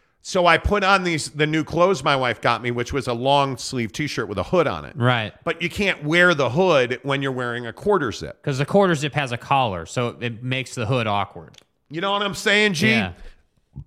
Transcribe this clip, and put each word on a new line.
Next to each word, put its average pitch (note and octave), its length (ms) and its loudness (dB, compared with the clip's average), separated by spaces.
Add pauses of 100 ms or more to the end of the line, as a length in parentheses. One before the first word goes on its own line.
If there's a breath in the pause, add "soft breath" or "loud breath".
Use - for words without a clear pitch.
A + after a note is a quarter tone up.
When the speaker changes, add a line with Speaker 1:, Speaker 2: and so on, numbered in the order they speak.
(220)
Speaker 1:
So F3+ 240 0
I E3 100 6
put G3+ 280 0
on F#3+ 180 4
these, E3 280 -2
the D3+ 180 0
new D#3 160 0
clothes E3+ 400 2
my D3+ 100 4
wife B2+ 260 0
got A#2 220 0
me, B2 80 -4
which A#2+ 220 -4
was C3 160 -4
a B2+ 40 0
long C3+ 440 2
sleeve A#2 340 -4
T-shirt C3+ 380 -4
with G2 100 -6
a F2+ 60 0
hood E3 240 2
on D#2 160 -6
it. B1 100 -14
Speaker 2:
Right. A#2+ 380 0 (100)
Speaker 1:
But E3 180 -6
you - 80 -4
can't F3+ 360 -4
wear F3 280 6
the C3+ 160 2
hood C3 540 2
when C#3 200 -2
you're C3+ 100 -2
wearing A#2+ 340 -4
a A2+ 60 -10
quarter D#3 400 0
zip. - 320 -12
Speaker 2:
'Cause C3+ 140 -2
the C#3+ 60 2
quarter F#3+ 300 4
zip D3 200 -4
has C#3 180 -2
a A#2+ 40 -6
collar, A2+ 480 0
so A#2+ 360 -4
it A#2+ 240 -8
makes B2+ 320 -6
the A2+ 100 -4
hood A#2 220 0
awkward. F#2+ 480 -4 (340)
Speaker 1:
You D#3 100 -8
know G3 120 -2
what G3+ 100 0
I'm G3+ 140 -2
saying, G#3 380 2
G? G3 160 2
Speaker 2:
Yeah. G2 240 0 (720 soft breath)